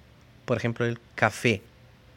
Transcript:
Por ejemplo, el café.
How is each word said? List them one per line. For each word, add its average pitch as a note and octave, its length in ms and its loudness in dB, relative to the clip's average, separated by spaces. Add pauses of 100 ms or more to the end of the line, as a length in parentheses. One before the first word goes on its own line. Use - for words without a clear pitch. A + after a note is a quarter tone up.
(440)
Por A#2 140 0
ejemplo, A#2 260 -2
el A#2 160 -4 (140)
café. A2 480 2 (540)